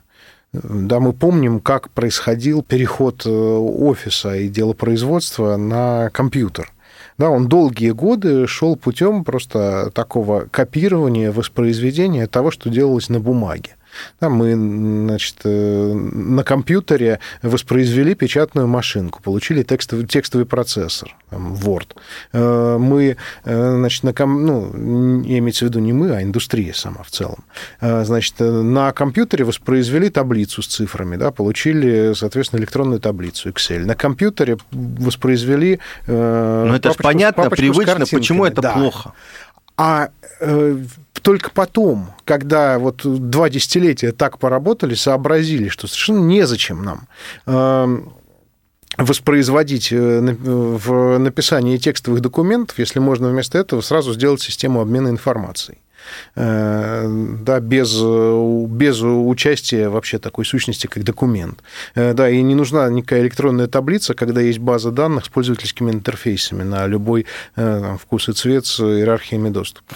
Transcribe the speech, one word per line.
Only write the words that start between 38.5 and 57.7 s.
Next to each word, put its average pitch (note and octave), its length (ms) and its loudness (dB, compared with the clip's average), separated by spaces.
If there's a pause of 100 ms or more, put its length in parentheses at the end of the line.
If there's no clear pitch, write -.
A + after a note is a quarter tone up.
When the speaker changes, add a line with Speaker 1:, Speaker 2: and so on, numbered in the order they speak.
Speaker 1:
Да. B2 120 0
Speaker 2:
плохо? - 380 0 (640)
Speaker 1:
А, D#3 320 2 (300)
э, D3 380 2 (440)
только G3+ 300 2
потом, F3+ 560 0 (160)
когда C#3+ 560 2
вот B2+ 240 -2
два C3 460 2
десятилетия C#3 640 0
так C3+ 280 -2
поработали, C3+ 560 0
сообразили, C#3 760 0
что - 180 -8
совершенно - 320 0
незачем D3+ 640 2
нам, G2 240 -8 (380)
эм, C3 680 0 (840)
воспроизводить, C#3 920 2
э, A#2 300 4
на-, B2 160 2
в B2 800 2
написании B2+ 600 2
текстовых B2 440 0
документов, F3+ 580 0
если B2 200 -2
можно C3 300 2
вместо B2+ 280 -2
этого E3 240 0
сразу C#3 320 0
сделать C3 280 0
систему - 400 -2
обмена B2 280 0
информацией. A2+ 720 -6 (560)
Э, A2 720 0 (360)
да, B2+ 160 2
без, A#2 400 0